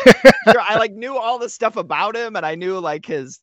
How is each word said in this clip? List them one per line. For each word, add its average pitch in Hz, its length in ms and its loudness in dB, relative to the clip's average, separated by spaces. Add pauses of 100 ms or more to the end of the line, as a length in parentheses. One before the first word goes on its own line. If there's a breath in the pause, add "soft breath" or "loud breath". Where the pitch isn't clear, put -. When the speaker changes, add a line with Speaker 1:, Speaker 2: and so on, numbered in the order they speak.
Speaker 1:
<laughs> - 420 6
Speaker 2:
you're, 233 140 4
I, 202 160 -2
like, 226 160 -2
knew 247 240 -8
all 240 200 -2
the 240 120 -8
stuff 226 280 -4
about 175 380 -4
him, 226 200 -8
and 170 100 -6
I 160 100 -4
knew, 180 240 -6
like, 156 260 -6
his, 139 380 -8